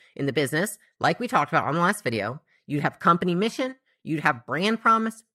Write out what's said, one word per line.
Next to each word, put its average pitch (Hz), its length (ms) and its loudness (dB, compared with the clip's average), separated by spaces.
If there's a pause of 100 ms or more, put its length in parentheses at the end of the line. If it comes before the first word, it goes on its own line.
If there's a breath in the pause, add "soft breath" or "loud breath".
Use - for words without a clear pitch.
(160 soft breath)
in 139 120 -2
the 139 60 0
business, 151 460 0 (220 soft breath)
like 160 180 2
we 240 80 -4
talked 156 240 0
about 156 140 2
on 135 100 0
the 170 60 0
last 190 240 0
video, 113 380 -4 (240)
you'd 143 160 -2
have - 160 -2
company 180 360 2
mission, 247 420 -2 (280)
you'd 151 160 -4
have 135 240 0
brand 202 380 -2
promise, 226 420 0 (100)